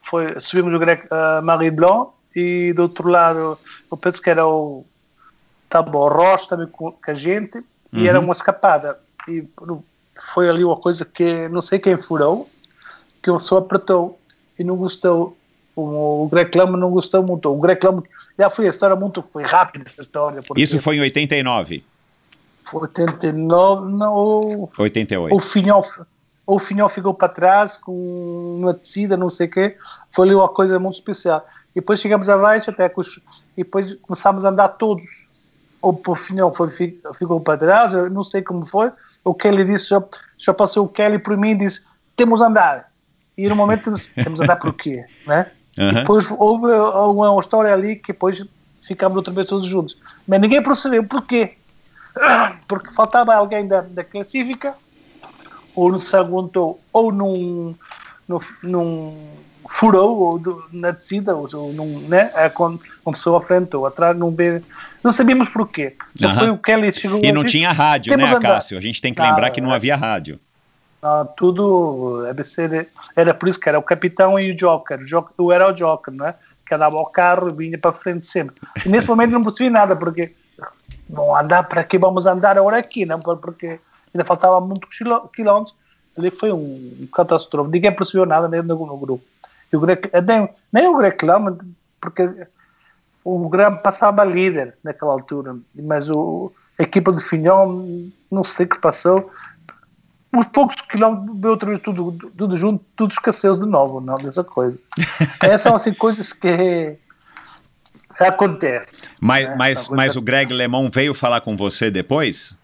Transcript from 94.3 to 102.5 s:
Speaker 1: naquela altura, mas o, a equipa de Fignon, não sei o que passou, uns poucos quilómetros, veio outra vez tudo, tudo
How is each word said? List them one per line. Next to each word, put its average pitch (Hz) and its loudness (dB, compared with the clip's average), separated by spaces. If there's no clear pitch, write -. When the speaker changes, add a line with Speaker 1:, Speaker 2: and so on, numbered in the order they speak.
Speaker 1:
naquela 151 -4
altura, 135 -8
mas 147 -4
o, 160 -4
a 165 0
equipa 190 2
de 170 -4
Fignon, 180 0
não 190 -2
sei - -2
o 180 -16
que - -2
passou, 180 0
uns 240 0
poucos - 0
quilómetros, 214 -2
veio 214 0
outra 214 -2
vez 202 -4
tudo, 175 -8
tudo 185 -2